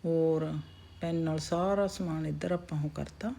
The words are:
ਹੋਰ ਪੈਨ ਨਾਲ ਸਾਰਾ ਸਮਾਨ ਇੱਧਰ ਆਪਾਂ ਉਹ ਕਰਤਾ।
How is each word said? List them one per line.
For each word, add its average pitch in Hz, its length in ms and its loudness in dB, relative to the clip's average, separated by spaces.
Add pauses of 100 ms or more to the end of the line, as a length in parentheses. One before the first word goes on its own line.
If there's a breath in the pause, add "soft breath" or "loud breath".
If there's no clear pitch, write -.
ਹੋਰ 160 480 4 (480)
ਪੈਨ 170 140 0
ਨਾਲ 160 240 2
ਸਾਰਾ 190 480 2
ਸਮਾਨ 160 380 -2
ਇੱਧਰ 151 260 -2
ਆਪਾਂ 170 320 -2
ਉਹ 151 60 0
ਕਰਤਾ। 202 500 -6